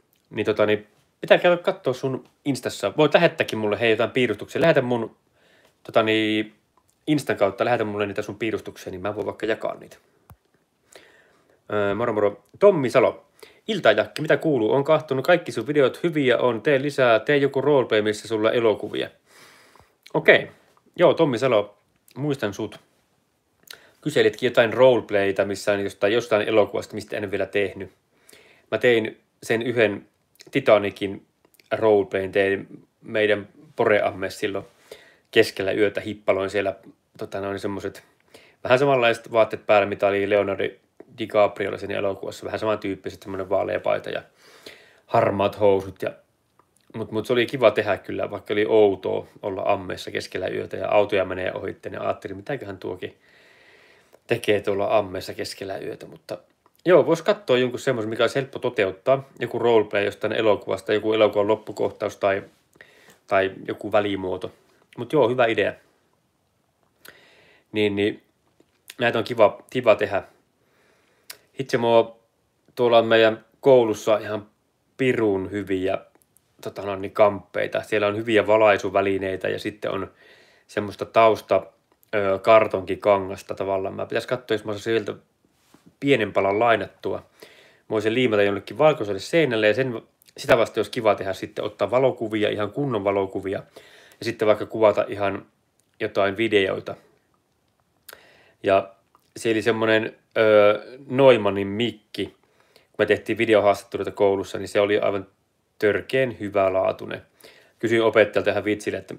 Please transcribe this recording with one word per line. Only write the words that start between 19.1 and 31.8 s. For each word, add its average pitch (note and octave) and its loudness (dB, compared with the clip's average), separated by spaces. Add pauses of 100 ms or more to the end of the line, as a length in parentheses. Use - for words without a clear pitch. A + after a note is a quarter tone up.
Okei. D3+ 2 (480)
Joo, D#3 4
Tommi C#3 0
Salo, A#2 0 (380)
muistan B2 -6
sut. G#2 -10 (1200)
Kyselitkin B2 0
jotain A#2 2
roleplayta, G2+ 2
missä G2+ -4
on G2+ -2
jostain, G2+ -2
jostain A2+ 0
elokuvasta, G#2+ 0
mistä - -10
en G#2 -8
vielä F#2+ -4
tehnyt. F#2+ -4 (800)
Mä A2 -2
tein A2+ 0 (220)
sen A2+ -2
yhden A2+ 0 (440)
Titanicin G2+ 0 (460)
roleplayn, G2+ 2